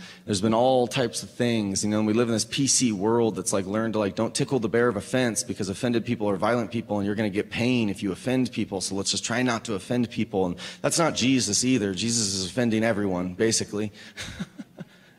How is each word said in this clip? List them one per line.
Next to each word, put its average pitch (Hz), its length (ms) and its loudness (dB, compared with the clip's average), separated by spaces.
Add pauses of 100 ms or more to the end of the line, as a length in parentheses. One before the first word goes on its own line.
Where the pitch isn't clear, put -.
(260)
there's 104 160 0
been 110 120 2
all 123 340 4
types 120 360 -2
of 101 60 -14
things. 104 560 0
You 104 40 2
know, 107 100 2
and 107 60 2
we 107 60 4
live 117 160 4
in 117 60 0
this 107 100 2
P 139 240 0
C 123 240 4
world 107 460 2
that's, 92 160 -2
like, 101 120 0
learned 110 280 -2
to, 107 60 0
like, 98 160 0
don't 113 200 -2
tickle 135 240 0
the 110 80 0
bear 117 220 4
of 101 80 0
offense 120 440 0
because - 280 -4
offended 117 360 0
people 113 240 0
are 98 60 2
violent 107 340 0
people 104 280 -4
and 98 80 -2
you're 101 100 0
gonna 107 140 0
get 101 200 -2
pain 120 400 2
if 98 140 -6
you 98 80 0
offend 123 400 -2
people, 98 300 -4
so - 120 -4
let's 95 180 -2
just - 120 -4
try 120 180 0
not 120 220 0
to 113 120 -4
offend 120 340 -2
people. 104 380 0
And 87 100 -4 (240)
that's - 180 0
not 160 160 2
Jesus 113 480 2
either. 110 300 2
Jesus 107 400 -2
is 95 120 -2
offending 110 380 0
everyone, 92 520 0
basically. 107 600 0
<laughs> - 40 -20 (1160)